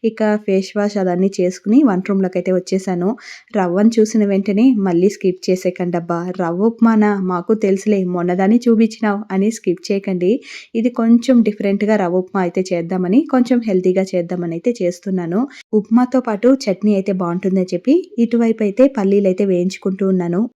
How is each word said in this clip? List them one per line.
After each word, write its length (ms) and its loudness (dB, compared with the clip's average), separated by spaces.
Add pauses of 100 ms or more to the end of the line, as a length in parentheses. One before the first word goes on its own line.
ఇక 180 -2 (160)
ఫేస్ 360 -2
వాష్ 240 -2
అదన్నీ 360 0
చేసుకుని 500 0
వంట 220 0
రూమ్‌లోకి 320 -2
అయితే 160 -2
వచ్చేసాను. 560 -2 (440)
రవ్వను 380 2
చూసిన 340 2
వెంటనే 420 2 (120)
"మళ్ళీ 300 2
స్కిప్ 340 -4
చేసేయకండబ్బా. 760 -2 (160)
రవ్వ 300 -2
ఉప్మానా? 460 2 (120)
మాకు 320 -2
తెలుసులే, 520 0
మొన్నదాన్ని 520 0
చూపించినావు" 600 0 (100)
అని 220 0
స్కిప్ 320 -4
చేయకండి. 480 -2 (440)
ఇది 140 0
కొంచెం 520 2
డిఫరెంట్‌గా 540 0
రవ్వ 240 0
ఉప్మా 220 -4
అయితే 220 -2
చేద్దామని, 640 0
కొంచెం 360 0
హెల్తీగా 420 0
చేద్దామని 520 -4
అయితే 200 -2
చేస్తున్నాను. 680 -2 (320)
ఉప్మాతో 480 2
పాటు 280 0 (120)
చట్నీ 340 -2
అయితే 180 -2
బాగుంటుందని 580 -2
చెప్పి 240 0 (240)
ఇటువైపు 440 0
అయితే 260 4
పల్లీలు 380 0
అయితే 180 0
వేయించుకుంటూ 640 -2
ఉన్నాను. 340 0 (180)